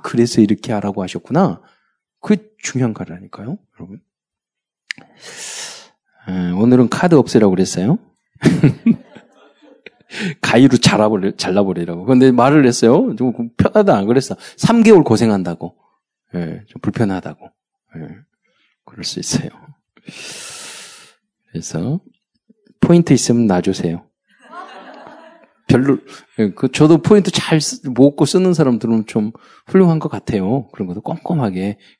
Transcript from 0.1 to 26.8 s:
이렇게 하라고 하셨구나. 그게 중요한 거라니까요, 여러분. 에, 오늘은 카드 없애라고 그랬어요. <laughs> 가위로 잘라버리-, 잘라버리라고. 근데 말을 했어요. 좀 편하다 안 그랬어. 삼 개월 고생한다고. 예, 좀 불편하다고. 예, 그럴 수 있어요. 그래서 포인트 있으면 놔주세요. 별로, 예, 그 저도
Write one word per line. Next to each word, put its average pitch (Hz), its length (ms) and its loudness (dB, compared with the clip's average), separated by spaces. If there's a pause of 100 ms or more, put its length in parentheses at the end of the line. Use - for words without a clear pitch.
이렇게 107 320 0
하라고 101 300 -6
하셨구나. 117 580 -2 (600)
그게 208 220 -2 (140)
중요한 123 360 -6
거라니까요, 101 640 -14 (200)
여러분. 185 240 -20 (2250)
에, 90 240 -4
오늘은 120 380 2
카드 175 260 2
없애라고 107 360 4
그랬어요. 92 460 0 (420)
<laughs> - 720 0 (1300)
가위로 127 360 4
잘라버리-, 107 600 0
잘라버리라고. 90 680 -4
근데 131 260 6
말을 135 340 4
했어요. 127 520 2
좀 127 160 -2 (240)
편하다 196 380 2
안 98 100 -2
그랬어. 120 300 0 (220)
삼 226 260 2
개월 202 200 6
고생한다고. 101 720 -2 (600)
예, 85 320 -8
좀 - 140 -20
불편하다고. 98 640 -6
예, - 540 -20 (840)
그럴 - 180 -18
수 - 160 -10
있어요. - 300 -6 (2000)
그래서 87 480 -8 (800)
포인트 170 340 4
있으면 120 340 0
놔주세요. 90 580 -4 (1600)
별로, 131 320 0 (400)
예, 107 120 0
그 127 200 -6
저도 156 280 4